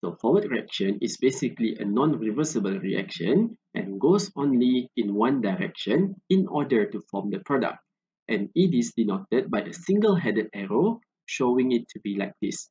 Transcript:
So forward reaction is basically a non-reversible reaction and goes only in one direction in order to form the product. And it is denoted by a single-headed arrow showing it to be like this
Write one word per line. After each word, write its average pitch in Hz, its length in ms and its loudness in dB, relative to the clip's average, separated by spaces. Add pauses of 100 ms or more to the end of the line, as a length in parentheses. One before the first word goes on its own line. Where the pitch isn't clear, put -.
So 87 160 -6
forward 160 300 4
reaction 101 500 -2
is - 160 -4
basically 120 600 0
a 101 80 -6
non-reversible 110 920 0
reaction 101 760 0 (160)
and 98 260 -6
goes 190 380 2
only 127 600 2
in 101 180 -2
one 123 260 2
direction 101 880 -2
in 190 200 4
order 131 420 2
to 104 180 -8
form 98 220 -6
the 98 80 -6
product. 127 400 -2 (500)
And 101 260 -2
it 170 200 4
is 117 180 0
denoted 104 560 0
by - 140 -2
a - 100 -10
single-headed 180 800 2
arrow 110 480 0 (240)
showing 127 480 0
it 117 220 0
to 107 60 -14
be 101 180 -4
like 101 240 -6
this - 280 -6